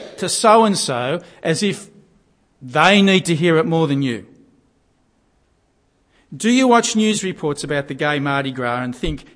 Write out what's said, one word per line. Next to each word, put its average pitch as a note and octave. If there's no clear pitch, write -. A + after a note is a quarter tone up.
to F#3
so-and-so F3
as E3
if -
they D#3
need F#3+
to E3+
hear E3
it E3
more E3
than C#3
you"? A#2
Do G#3+
you C4
watch A#3
news G#3+
reports D#3+
about C#3+
the C#3+
gay D3
Mardi C#3
Gras B2
and B2
think D#3